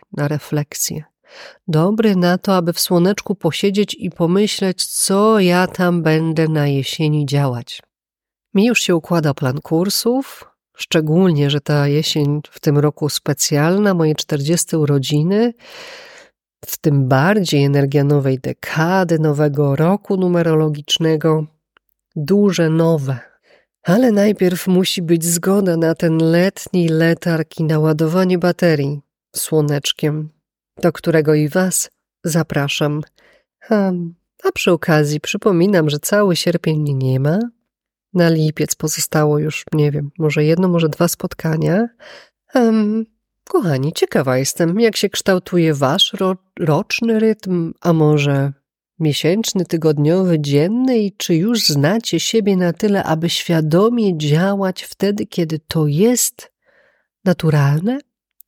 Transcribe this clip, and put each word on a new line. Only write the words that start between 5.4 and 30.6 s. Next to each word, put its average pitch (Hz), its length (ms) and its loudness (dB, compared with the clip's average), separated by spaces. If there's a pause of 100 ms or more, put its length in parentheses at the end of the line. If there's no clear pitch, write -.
ja 180 260 2
tam 175 360 0
będę 160 460 0
na 151 180 0
jesieni 147 600 0
działać. 131 560 -4 (720)
Mi 196 120 4
już 240 140 0
się 180 160 0
układa 156 380 0
plan 135 260 -4
kursów, 202 840 -4 (320)
szczególnie, 156 760 2
że 143 100 -2
ta 143 280 0
jesień 147 520 0 (100)
w - 100 -20
tym 143 180 2
roku 147 300 0
specjalna, 170 840 0
moje 160 200 2
czterdzieste 156 640 -2
urodziny, 151 760 0 (1120)
w - 120 -12
tym 139 300 0
bardziej 151 560 2
energia 139 400 2
nowej 139 340 0
dekady, 165 800 -2
nowego 147 580 0
roku 190 400 0
numerologicznego, 160 1300 0 (720)
duże 175 540 2
nowe. 160 480 0 (640)
Ale 226 300 4
najpierw 202 540 0
musi 185 360 0
być 165 220 0
zgoda 175 520 0
na 165 180 2
ten 160 240 0
letni 170 720 2
letarg 160 720 0
i 165 60 -2
naładowanie 160 720 2
baterii 156 640 0 (360)
słoneczkiem, 151 920 -2 (520)